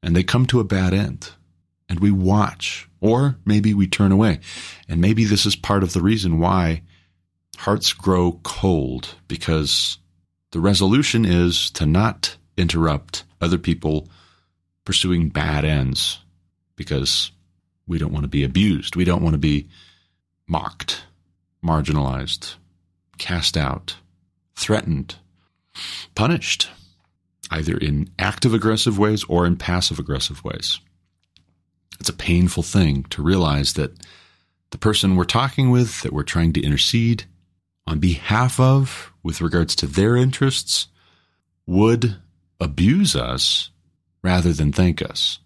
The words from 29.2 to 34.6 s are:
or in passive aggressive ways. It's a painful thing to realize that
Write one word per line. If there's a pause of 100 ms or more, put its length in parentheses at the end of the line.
or
in
passive
aggressive
ways. (1200)
It's
a
painful
thing
to
realize
that (800)